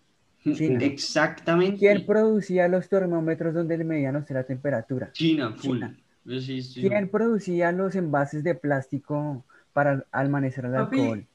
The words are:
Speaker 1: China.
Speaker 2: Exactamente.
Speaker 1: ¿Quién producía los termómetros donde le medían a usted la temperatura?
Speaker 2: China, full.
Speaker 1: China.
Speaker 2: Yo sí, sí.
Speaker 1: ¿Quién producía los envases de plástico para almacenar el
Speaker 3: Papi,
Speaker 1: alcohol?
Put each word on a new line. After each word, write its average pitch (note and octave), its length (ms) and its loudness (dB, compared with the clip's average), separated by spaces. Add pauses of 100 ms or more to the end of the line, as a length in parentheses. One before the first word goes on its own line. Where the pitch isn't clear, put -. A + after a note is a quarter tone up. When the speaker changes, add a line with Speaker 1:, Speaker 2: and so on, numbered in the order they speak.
(440)
Speaker 1:
China. D3+ 400 0
Speaker 2:
Exactamente. E3+ 960 0
Speaker 1:
¿Quién G3+ 260 6
producía G#3 640 2
los F3+ 200 0
termómetros E3 680 0
donde E3 240 0
le E3 60 -4
medían D3 320 0
a - 20 -2
usted C#3+ 160 -6
la C3 100 0
temperatura? B2+ 680 -4
Speaker 2:
China, D3+ 440 0
full. C3 220 -2
Speaker 1:
China. A#2+ 180 -8 (280)
Speaker 2:
Yo B2+ 160 -8
sí, C3 220 -8
sí. B2+ 180 -14
Speaker 1:
¿Quién G3 280 2
producía F#3+ 640 0
los F#3 220 -2
envases D3+ 500 0
de E3+ 100 0
plástico C#3+ 920 -4 (280)
para C#3+ 400 2
almacenar C3+ 600 -2
el B2+ 120 0
Speaker 3:
Papi, C4 160 0
Speaker 1:
alcohol? - 340 -2